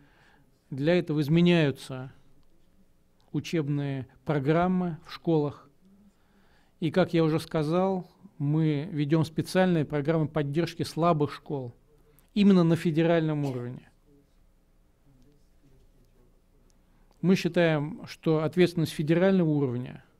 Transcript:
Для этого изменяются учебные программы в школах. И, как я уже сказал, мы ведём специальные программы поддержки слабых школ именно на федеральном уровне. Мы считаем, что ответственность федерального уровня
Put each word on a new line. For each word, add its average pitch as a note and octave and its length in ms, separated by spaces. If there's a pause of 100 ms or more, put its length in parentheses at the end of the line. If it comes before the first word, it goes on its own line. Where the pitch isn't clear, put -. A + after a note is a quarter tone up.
(720)
Для D#3 280
этого D#3+ 220
изменяются D3 880 (1200)
учебные C#3+ 760 (160)
программы E3 720 (100)
в - 60
школах. D3+ 560 (1120)
И, D#3+ 100
как F3 240
я E3 100
уже D#3 160
сказал, F3 720 (280)
мы D3+ 540
ведём D3+ 320
специальные F#3 600
программы D3+ 420
поддержки D#3 560
слабых D#3 500
школ C3 420 (600)
именно G3 300
на E3 120
федеральном D#3+ 680
уровне. B2+ 440 (3250)
Мы F3+ 120
считаем, E3 720
что D#3 360
ответственность E3+ 500
федерального E3+ 560
уровня C3+ 560 (160)